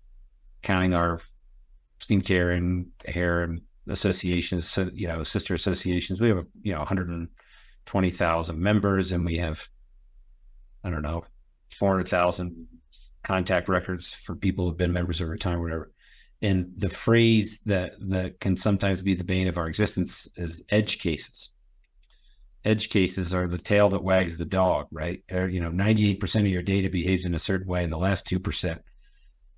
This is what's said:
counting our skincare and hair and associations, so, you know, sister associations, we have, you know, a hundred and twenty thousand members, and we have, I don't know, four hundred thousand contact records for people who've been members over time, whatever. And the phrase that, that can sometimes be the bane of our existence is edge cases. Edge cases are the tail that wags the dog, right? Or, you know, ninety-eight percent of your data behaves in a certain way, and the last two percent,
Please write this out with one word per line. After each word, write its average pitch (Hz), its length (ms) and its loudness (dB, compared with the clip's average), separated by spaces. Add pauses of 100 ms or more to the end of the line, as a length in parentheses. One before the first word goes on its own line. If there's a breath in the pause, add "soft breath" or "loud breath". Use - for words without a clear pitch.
(600)
counting 92 320 2
our 85 260 2 (800)
skincare 90 560 2
and 90 340 0 (180)
hair 87 340 0
and 85 200 -4 (280)
associations, 90 800 0
so, 95 240 0
you 95 140 -6
know, 82 160 -4
sister 92 320 -2
associations, 92 640 -2
we 117 80 4
have, 92 160 2 (160)
you 101 120 -4
know, 76 100 -4
a - 20 -8
hundred 92 240 -2
and 85 200 -8 (560 soft breath)
twenty 92 240 2
thousand 82 500 0
members, 98 520 4
and 87 140 0
we 82 140 -2
have, 80 280 -4 (1200)
I 95 40 -6
don't 80 120 -4
know, 82 240 -6 (520)
four 98 140 2
hundred 92 160 2
thousand 87 600 0 (580)
contact 92 420 0
records 92 460 0
for - 240 -10
people 92 320 0
who've 82 80 -4
been 87 160 2
members 87 280 -2
over 82 140 -6
time, 85 260 -2
whatever. 82 300 -6 (500 soft breath)
And 95 360 0
the 101 100 -2
phrase 113 800 4
that, 95 340 -2
that 95 400 -4
can 95 160 0
sometimes 98 460 0
be 98 140 2
the 87 100 -4
bane 92 240 0
of 82 80 -4
our 82 100 -2
existence - 680 -2
is 82 320 -8
edge 104 300 0
cases. - 500 -6 (1160 soft breath)
Edge 110 240 2
cases 92 460 0
are 90 140 0
the 87 100 -2
tail 101 320 4
that 95 140 -2
wags 92 340 2
the 85 80 -4
dog, 87 440 2
right? 78 400 -6
Or, 92 200 0
you 90 100 -2
know, 85 100 -2
ninety-eight 101 520 2
percent 104 240 2
of 98 80 2
your 90 100 -2
data 95 260 2
behaves 90 360 0
in 87 100 0
a 82 40 0
certain 95 280 -2
way, 90 160 0
and 82 80 -2
the 80 60 -4
last 92 280 0
two 92 140 0
percent, 82 420 -4 (760)